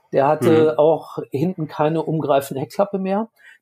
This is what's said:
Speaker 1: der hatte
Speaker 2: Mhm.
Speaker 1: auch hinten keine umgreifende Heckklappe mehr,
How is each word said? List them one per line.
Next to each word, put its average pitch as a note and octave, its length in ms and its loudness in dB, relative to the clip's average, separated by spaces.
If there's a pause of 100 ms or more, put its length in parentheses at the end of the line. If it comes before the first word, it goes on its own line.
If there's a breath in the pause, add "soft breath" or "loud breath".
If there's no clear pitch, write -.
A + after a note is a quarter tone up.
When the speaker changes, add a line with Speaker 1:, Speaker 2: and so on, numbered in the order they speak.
(120)
Speaker 1:
der C3+ 160 2
hatte D#3 460 4
Speaker 2:
Mhm. - 60 0
Speaker 1:
auch D3+ 400 2 (100)
hinten D#3+ 380 -4
keine D#3 340 -2
umgreifende C#3 600 -2
Heckklappe G3 360 -2
mehr, F#3+ 300 -4 (340 soft breath)